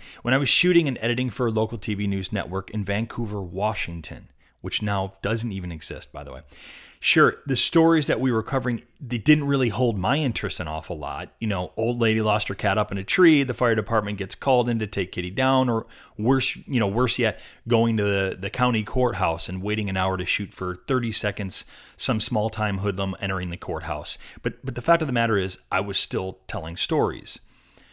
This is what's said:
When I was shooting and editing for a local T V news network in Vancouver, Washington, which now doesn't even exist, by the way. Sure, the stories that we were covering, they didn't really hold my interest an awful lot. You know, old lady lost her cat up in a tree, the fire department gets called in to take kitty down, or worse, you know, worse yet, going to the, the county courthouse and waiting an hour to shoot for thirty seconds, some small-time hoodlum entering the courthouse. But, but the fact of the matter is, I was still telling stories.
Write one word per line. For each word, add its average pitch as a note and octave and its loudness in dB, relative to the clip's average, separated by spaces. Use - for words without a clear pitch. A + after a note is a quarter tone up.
When A#2+ 0
I C3+ 4
was C#3 0
shooting E3+ 4
and B2+ -4
editing A#2+ 0
for B2 -2
a A2+ 2
local A2 0
T - -4
V G2+ -2
news G2 -2
network F#2+ -4
in G#2+ -2
Vancouver, G#2 -4
Washington, F2+ -4
which - -4
now G2+ -2
doesn't A2 -2
even F2+ -4
exist, D#2 -10
by D2 -12
the C#2 -12
way. C2 -14
Sure, D3+ 6
the C3+ 2
stories E3 6
that B2 2
we C3 4
were A2+ 4
covering, B2 -2
they B2 -6
didn't D3+ 6
really C#3 2
hold A2+ 2
my G#2 2
interest B2+ -2
an D#2+ -6
awful D#2 -6
lot. D2 -8
You A2+ -4
know, F#2 -2
old A#2+ 0
lady A2 4
lost G#2+ 2
her - -4
cat G2 2
up G#2 0
in G2 -4
a F#2+ -6
tree, D#3+ 6
the B2 -2
fire A#2 2
department G#2 0
gets F#2 -6
called B2 2
in A#2 0
to G#2+ -2
take G2 -4
kitty F2+ -4
down, C3 2
or A2+ -2
worse, B2 2
you C3 0
know, G#2+ 2
worse A#2 0
yet, A2 0
going A2+ 4
to G#2 2
the, G2 0
the F#2+ -6
county A#2+ 0
courthouse G2+ 0
and F#2 -6
waiting G#2 -2
an F#2+ -2
hour F#2 0
to F#2 -2
shoot - -4
for F2+ -6
thirty B2 0
seconds, G2+ -4
some A2 0
small-time G#2+ 0
hoodlum G2 -2
entering F#2+ -4
the E2+ -8
courthouse. D#2 -6
But, - -6
but B2+ -6
the B2 -8
fact E3 4
of D3 -4
the B2+ -2
matter A#2 2
is, F#2+ -2
I F#2 0
was G2+ -2
still F#2+ -4
telling E2+ -8
stories. G#2 -2